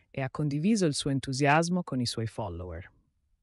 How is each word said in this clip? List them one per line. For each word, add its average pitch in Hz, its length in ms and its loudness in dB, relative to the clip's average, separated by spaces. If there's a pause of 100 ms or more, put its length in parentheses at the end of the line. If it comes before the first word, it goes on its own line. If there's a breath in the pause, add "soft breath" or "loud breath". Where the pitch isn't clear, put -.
e - 120 -6
ha 131 80 -2
condiviso 156 560 2
il 143 80 2
suo - 160 -2
entusiasmo 143 760 2
con 127 160 -4
i 120 60 0
suoi 110 220 -2
follower. 90 640 -8 (540)